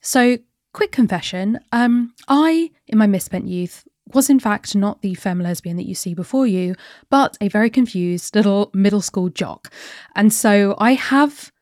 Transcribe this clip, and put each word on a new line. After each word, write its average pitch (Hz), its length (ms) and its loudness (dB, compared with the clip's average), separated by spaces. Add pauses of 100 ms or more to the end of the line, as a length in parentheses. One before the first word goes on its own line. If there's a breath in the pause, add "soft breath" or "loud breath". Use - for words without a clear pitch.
So 247 380 2 (340)
quick 415 180 -2
confession, 196 680 -2 (100)
um, 240 440 0 (140)
I, 320 420 2 (160)
in 226 100 -2
my 214 100 4
misspent 190 400 -2
youth, 180 400 -8 (280)
was 269 160 2
in 269 100 4
fact - 340 -4
not 202 280 -2
the 190 120 -4
femme 180 260 -4
lesbian 175 360 -6
that 180 100 -8
you 190 80 -8
see 175 200 -8
before 262 320 -2
you, 185 280 -2 (360 loud breath)
but 277 320 2
a 202 60 -2
very 214 200 2
confused 180 640 -2
little 202 380 2
middle 196 300 0
school 185 260 -4
jock. - 420 -10 (460 loud breath)
And 208 160 4
so 202 460 2
I 240 160 4
have 285 680 -2